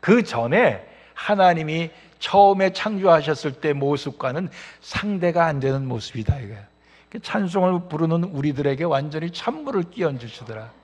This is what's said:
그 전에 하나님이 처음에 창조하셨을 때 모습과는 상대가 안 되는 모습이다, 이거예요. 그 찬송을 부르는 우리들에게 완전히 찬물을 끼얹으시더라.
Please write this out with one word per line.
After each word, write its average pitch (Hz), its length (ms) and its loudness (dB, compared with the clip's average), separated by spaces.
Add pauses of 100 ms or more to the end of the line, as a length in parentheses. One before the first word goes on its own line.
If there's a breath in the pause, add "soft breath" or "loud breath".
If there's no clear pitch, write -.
그 220 220 4
전에 123 640 0 (280 loud breath)
하나님이 165 760 2 (280 loud breath)
처음에 196 540 4
창조하셨을 165 880 2
때 151 120 0
모습과는 143 760 -2 (320 loud breath)
상대가 175 680 0
안 147 140 -2
되는 135 260 0
모습이다, 120 540 -4
이거예요. 104 220 -14 (480 soft breath)
그 226 100 -12
찬송을 180 680 0
부르는 165 360 0
우리들에게 143 600 -2
완전히 156 460 -2
찬물을 247 600 -6
끼얹으시더라. 113 800 -8 (140)